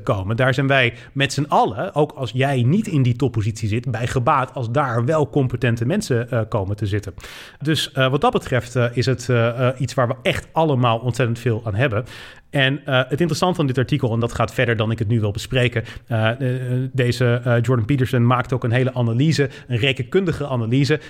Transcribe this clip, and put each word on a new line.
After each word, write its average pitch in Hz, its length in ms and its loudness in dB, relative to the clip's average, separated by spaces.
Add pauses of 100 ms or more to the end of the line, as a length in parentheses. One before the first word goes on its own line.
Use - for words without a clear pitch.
komen. 101 320 -2
Daar 127 180 2
zijn 135 140 0
wij 131 260 4 (200)
met 139 200 0
z'n 143 140 -2
allen, 175 480 0
ook 151 160 2
als 127 220 -8
jij 131 300 2
niet 165 240 2
in 160 140 2
die 123 140 2
toppositie 113 520 -2
zit, 120 240 -2
bij 117 160 -4
gebaat 131 460 0
als 117 180 -6
daar 123 340 0
wel 156 240 2
competente 123 560 0
mensen, 127 460 -2
eh, 117 180 0
komen 101 260 -2
te - 100 -4
zitten. 98 280 -4 (480)
Dus, 143 300 -2
eh, 131 160 2
wat 139 140 0
dat 240 100 2
betreft, 131 440 -2
eh, 123 180 4
is 120 120 0
het, 131 240 -2
eh, 120 380 2
eh, 131 120 -2
iets 131 140 -4
waar 127 140 2
we - 140 -2
echt - 300 -2
allemaal 123 460 2
ontzettend 120 420 -2
veel 110 260 -2
aan 104 100 -4
hebben. 120 300 0 (440)
En, 139 360 0
eh, 131 120 2
het 131 220 0
interessante 175 360 2
van 147 120 0
dit 131 100 0
artikel, 123 360 0
en 117 60 0
dat 117 140 -2
gaat 113 200 -2
verder 120 220 0
dan 107 160 0
ik 113 80 -2
het 110 80 -2
nu 117 120 2
wil 104 120 0
bespreken, 120 520 -2 (240)
eh, 110 220 0
eh, 127 640 -2
deze, 123 500 2
eh, 123 180 2
Jordan 120 240 2
Peterson 123 400 2
maakt 123 280 2
ook 123 100 -2
een 120 80 0
hele 127 220 2
analyse, 131 560 2 (180)
een 123 100 -2
rekenkundige 143 680 0
analyse, 131 520 0 (100)